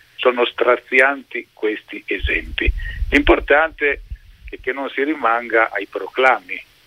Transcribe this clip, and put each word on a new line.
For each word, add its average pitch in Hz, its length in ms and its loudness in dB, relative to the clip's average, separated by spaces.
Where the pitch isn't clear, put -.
sono 123 280 2
strazianti 123 1080 0
questi - 520 -6
esempi. - 680 -2
L'importante - 920 2
è - 100 -14
che 127 140 -6
non 135 160 -8
si 135 140 -4
rimanga 117 680 0
ai 101 140 -6
proclami. 101 760 0